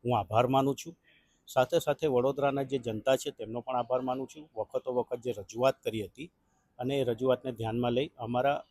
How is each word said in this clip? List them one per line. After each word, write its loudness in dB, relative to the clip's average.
હું 4
આભાર 2
માનું 4
છું. -14
સાથે 2
સાથે 0
વડોદરાના 2
જે -4
જનતા 0
છે -4
તેમનો -8
પણ -6
આભાર 0
માનું -4
છું. -18
વખતો -4
વખત -2
જે -4
રજૂઆત -2
કરી -4
હતી -14
અને -2
એ 2
રજૂઆતને 0
ધ્યાનમાં -2
લઈ 0
અમારા 0